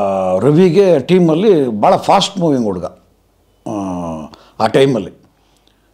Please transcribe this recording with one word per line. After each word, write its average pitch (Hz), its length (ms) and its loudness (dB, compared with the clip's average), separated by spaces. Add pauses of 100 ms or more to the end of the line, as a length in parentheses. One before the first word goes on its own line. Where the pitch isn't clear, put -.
(440)
ರವಿಗೆ 170 560 4
ಟೀಮಲ್ಲಿ 170 680 2
ಭಾಳ 117 280 0
ಫಾಸ್ಟ್ 170 420 0
ಮೂವಿಂಗ್ 143 260 0
ಹುಡುಗ, 90 200 -6
ಆ, - 920 -18 (840)
ಆ 110 60 0
ಟೈಮಲ್ಲಿ. 123 440 0 (840)